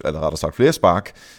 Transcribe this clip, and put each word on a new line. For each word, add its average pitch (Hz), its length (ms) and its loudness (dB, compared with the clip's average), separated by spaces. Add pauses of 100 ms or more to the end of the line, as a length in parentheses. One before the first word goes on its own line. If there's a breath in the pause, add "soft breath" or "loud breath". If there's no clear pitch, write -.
eller 78 140 -4
rettere 80 180 -4
sagt - 180 -8
flere 143 180 4
spark, 92 380 0 (260 loud breath)